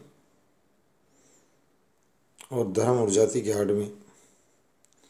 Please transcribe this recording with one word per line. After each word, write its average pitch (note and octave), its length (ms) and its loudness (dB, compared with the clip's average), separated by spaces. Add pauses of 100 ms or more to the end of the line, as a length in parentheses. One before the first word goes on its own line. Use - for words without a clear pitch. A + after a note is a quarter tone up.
(2500)
और A#2 200 -2
धर्म A2 260 2
और A2 120 0
जाति G#2+ 320 2
के G#2 100 -2
आड़ G#2 200 0
में G2+ 260 -4 (1120)